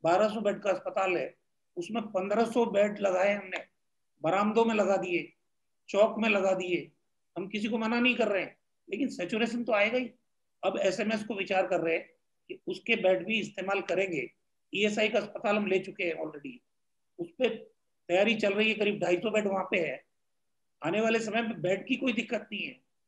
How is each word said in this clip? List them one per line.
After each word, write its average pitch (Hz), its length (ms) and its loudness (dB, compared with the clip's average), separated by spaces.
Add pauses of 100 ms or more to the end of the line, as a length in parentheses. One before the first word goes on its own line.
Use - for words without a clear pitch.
बारह 185 240 4
सौ 214 140 -2
bed 202 200 -2
का 202 80 0
अस्पताल 185 480 0
है, 135 200 -4 (400)
उसमें 214 260 -4
पन्द्रह 202 420 0
सौ 233 200 2
bed 208 340 2
लगाए 196 340 4
हमने, 190 320 -6 (580)
बरामदों 214 420 4
में 226 100 2
लगा 196 220 4
दिए, 180 360 -2 (560)
चौक 214 280 4
में 220 120 0
लगा 190 220 2
दिए। 180 400 -2 (460)
हम 185 100 -6
किसी 208 200 -4
को 226 100 -2
मना 226 220 0
नहीं 247 160 2
कर 226 120 2
रहे 196 140 0
हैं, - 160 -10 (320)
लेकिन 254 200 -2
saturation 226 540 -2
तो 240 80 -2
आएगा 214 260 2
ही। 247 120 -2 (540)
अब 196 180 0
एसएमएस 208 420 0
को 233 120 -8
विचार 190 320 0
कर 180 120 0
रहे 165 180 0
हैं - 120 -8 (380)
कि - 200 -14
उसके 220 280 -2
bed 185 300 2
भी 214 140 -2
इस्तेमाल 196 420 -4
करेंगे। 170 480 -2 (460)
ईएसआई 214 340 2
का 214 100 2
अस्पताल 208 380 -2
हम 208 100 0
ले 185 120 2
चुके 185 240 -6
हैं 165 120 -2
already, 151 360 -8 (680)
उस - 80 -6 (120)
पे 226 280 0 (400)
तैयारी 208 280 4
चल 208 180 0
रही 214 160 2
है, 220 60 0
करीब 202 280 0
ढाई 180 140 2
सौ 214 140 -2
बेड 208 160 0
वहां 190 160 0
पे 190 140 -2
है। 151 260 -2 (840)
आने 190 160 0
वाले 226 180 2
समय 220 220 -2
में 208 200 -4
बेड 190 260 0
की 254 80 0
कोई 254 180 -2
दिक्कत 226 400 -4
नहीं 185 100 -8
है। 139 180 -12 (260)